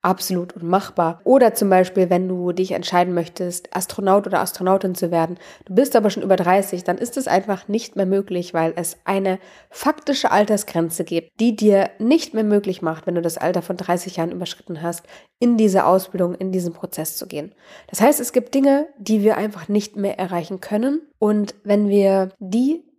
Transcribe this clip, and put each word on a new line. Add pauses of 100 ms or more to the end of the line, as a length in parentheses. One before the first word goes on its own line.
absolut
unmachbar.
Oder
zum
Beispiel,
wenn
du
dich
entscheiden
möchtest,
Astronaut
oder
Astronautin
zu
werden, (260)
du
bist
aber
schon
über
dreißig,
dann
ist
es
einfach
nicht
mehr
möglich,
weil
es
eine (320)
faktische
Altersgrenze
gibt,
die
dir
nicht
mehr
möglich
macht,
wenn
du
das
Alter
von
dreißig
Jahren
überschritten
hast, (340)
in
diese
Ausbildung,
in
diesen
Prozess
zu
gehen. (320)
Das
heißt,
es
gibt
Dinge, (120)
die
wir
einfach
nicht
mehr
erreichen
können. (160)
Und
wenn
wir (100)
die (160)